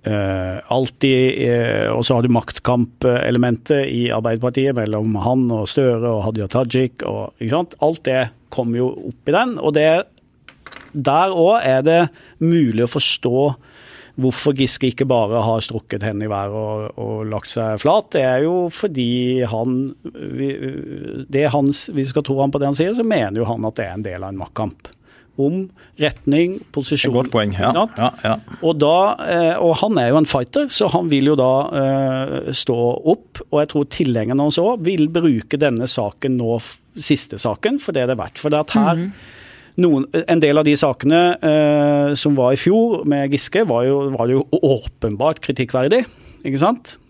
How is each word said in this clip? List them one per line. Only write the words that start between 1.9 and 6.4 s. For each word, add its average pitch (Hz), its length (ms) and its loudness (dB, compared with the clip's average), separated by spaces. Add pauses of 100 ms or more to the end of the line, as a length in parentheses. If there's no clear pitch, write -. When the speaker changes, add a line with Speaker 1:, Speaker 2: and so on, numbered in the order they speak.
Speaker 1:
og 117 80 0
så 127 140 2
har 117 80 2
du 123 100 2
maktkampelementet 123 1500 0
i 120 240 -2
Arbeiderpartiet 120 640 -2
mellom 107 400 -2
han 123 300 0 (100)
og 107 160 -4
Støre 120 400 2
og 107 160 -2
Hadia 107 240 -4